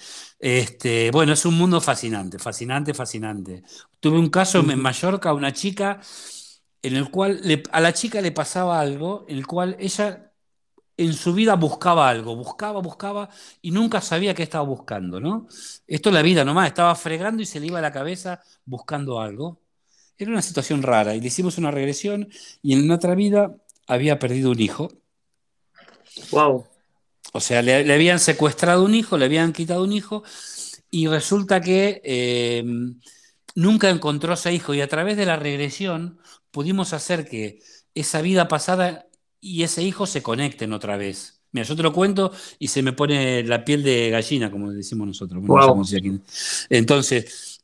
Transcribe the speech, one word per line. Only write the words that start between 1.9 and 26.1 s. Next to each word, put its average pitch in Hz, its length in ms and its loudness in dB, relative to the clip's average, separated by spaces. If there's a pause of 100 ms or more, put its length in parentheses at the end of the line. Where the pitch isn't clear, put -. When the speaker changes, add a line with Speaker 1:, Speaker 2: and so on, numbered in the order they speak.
Speaker 1:
fascinante, 131 560 -6
fascinante. 104 720 -10 (360)
Tuve 156 200 2
un 165 100 4
caso 180 300 2
en 147 100 4
Speaker 2:
Ujú. 131 80 0
Speaker 1:
Mallorca, 165 560 -2
una 143 200 -2
chica, 202 460 -6 (840)
en 131 120 -4
el 139 140 -2
cual 190 340 0
le, 156 280 0
a 160 100 2
la 165 120 4
chica 220 280 -4
le 175 100 -2
pasaba 175 480 -2
algo, 151 480 -4
en 147 120 -8
el 131 80 -10
cual 180 320 -4
ella 196 480 -4 (720)
en 165 140 0
su 175 200 -2
vida 214 220 4
buscaba 170 540 2
algo, 113 260 -2
buscaba, 196 460 -8
buscaba 202 480 -8 (320)
y 170 100 -8
nunca 220 300 2
sabía 180 320 -2
qué 170 100 -4
estaba 151 220 -4
buscando, 95 560 -8
¿no? 196 260 -4 (400)
Esto 156 220 0
es 196 40 6
la 156 80 6
vida 165 220 6
nomás, 156 240 4
estaba 170 280 4
fregando 180 460 -4
y 208 40 -8
se 147 160 -10
le 151 60 -8
iba 170 120 -6
la 147 140 -4
cabeza 180 480 -8 (240)
buscando 131 560 -8
algo. 120 400 -10 (560)
Era 208 140 -6
una 220 100 -2
situación 160 420 -4
rara 110 320 2
y 110 60 -4
le 123 60 -6
hicimos 180 300 -4
una 156 140 -2
regresión 147 560 -4 (340)
y 139 120 2
en 143 180 4
otra 175 240 2
vida 202 400 2 (320)
había 139 320 2
perdido 131 320 0
un 117 80 0
hijo. 131 300 -2 (1400)